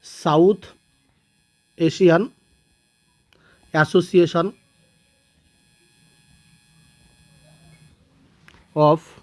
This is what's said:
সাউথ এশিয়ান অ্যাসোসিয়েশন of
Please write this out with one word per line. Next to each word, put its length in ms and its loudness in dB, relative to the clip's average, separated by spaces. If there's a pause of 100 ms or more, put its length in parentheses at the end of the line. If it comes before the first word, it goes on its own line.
সাউথ 540 -2 (1200)
এশিয়ান 500 0 (1400)
অ্যাসোসিয়েশন 800 -2 (4000)
of 240 2 (240)